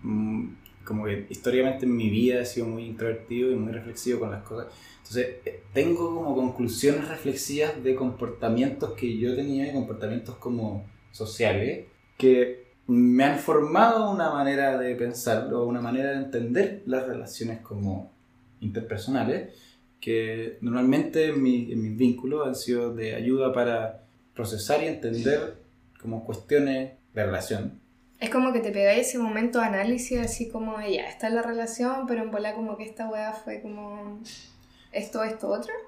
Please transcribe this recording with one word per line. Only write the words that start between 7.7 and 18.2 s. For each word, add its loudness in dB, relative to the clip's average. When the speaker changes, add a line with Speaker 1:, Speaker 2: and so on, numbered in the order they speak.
Speaker 1:
de 4
comportamientos 0
que -2
yo 0
tenía, 0
de -6
comportamientos -4
como -4
sociales, 0
que 6
me 6
han 4
formado 4
una 0
manera 2
de -2
pensar -2
o 0
una -2
manera -2
de -2
entender 0
las -2
relaciones -8
como -6